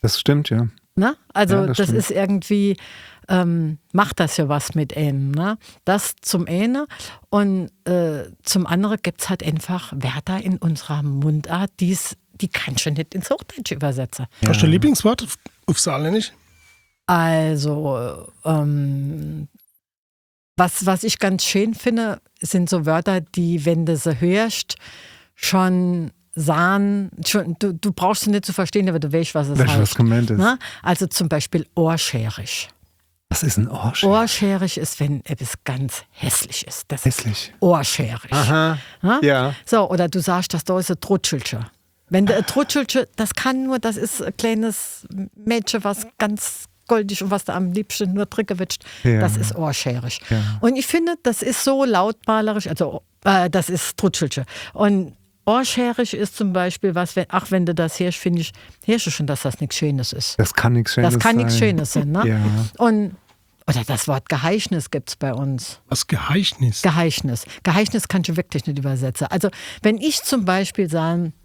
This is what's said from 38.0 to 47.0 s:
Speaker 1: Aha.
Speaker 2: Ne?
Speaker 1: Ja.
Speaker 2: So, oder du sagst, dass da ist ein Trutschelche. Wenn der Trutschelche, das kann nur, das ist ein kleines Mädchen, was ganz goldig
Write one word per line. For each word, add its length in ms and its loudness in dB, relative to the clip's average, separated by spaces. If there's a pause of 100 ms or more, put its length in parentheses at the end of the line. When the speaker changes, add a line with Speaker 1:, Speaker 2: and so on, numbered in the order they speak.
Speaker 1:
Aha. 440 4 (240)
Speaker 2:
Ne? 220 2
Speaker 1:
Ja. 320 4 (100)
Speaker 2:
So, 240 2
oder 200 0
du 100 -2
sagst, 340 -2
dass 120 -4
da 120 0
ist 140 -2
ein 80 -2
Trutschelche. 600 -2 (480)
Wenn 160 4
der 200 4
Trutschelche, 680 0
das 180 -2
kann 300 -2
nur, 160 0
das 160 -2
ist 260 -4
ein 140 -6
kleines 720 -2 (280)
Mädchen, 500 -2
was 200 -2 (120)
ganz 480 -4 (220)
goldig 360 0